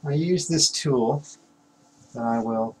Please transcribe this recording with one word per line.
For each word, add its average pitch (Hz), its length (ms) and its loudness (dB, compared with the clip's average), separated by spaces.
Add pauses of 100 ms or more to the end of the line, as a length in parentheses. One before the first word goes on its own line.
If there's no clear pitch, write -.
I 143 100 -2
use 165 340 2
this 160 200 4
tool 135 540 0 (920)
that 117 100 -8
I 117 160 0
will 113 400 -2